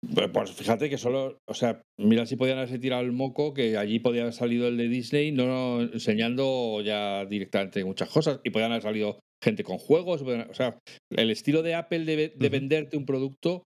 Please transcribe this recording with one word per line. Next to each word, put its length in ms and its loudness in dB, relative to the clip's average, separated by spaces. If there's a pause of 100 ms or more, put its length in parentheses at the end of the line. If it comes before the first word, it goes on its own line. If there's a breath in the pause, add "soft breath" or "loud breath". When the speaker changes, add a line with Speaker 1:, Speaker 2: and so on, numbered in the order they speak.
(140)
Speaker 1:
Pues, 180 2
pues 200 0
fíjate 380 0
que 80 -4
solo, 400 -2 (120)
o 40 -8
sea, 280 -2 (180)
mira 260 4
si 100 -4
podían 220 0
haberse 220 -4
tirado 220 -2
el 120 -2
moco, 400 -2
que 240 2
allí 220 2
podía 240 2
haber 100 -2
salido 340 0
el 100 0
de 120 0
Disney, 420 0
no, 160 2
no, 340 0
enseñando 1000 0
ya 440 -2
directamente 600 -2
muchas 240 -4
cosas, 340 2
y 60 -2
podían 220 0
haber 120 -2
salido 360 -2 (240)
gente 200 2
con 140 -6
juegos, 460 2
podían, 260 -4
o 40 -16
sea, 260 -2 (320 loud breath)
el 200 2
estilo 320 0
de 120 0
Apple 300 -2
de 100 0
ve-, 200 0
de 120 2
Speaker 2:
Ujú. 40 2
Speaker 1:
venderte 460 0
un 80 -4
producto 600 -2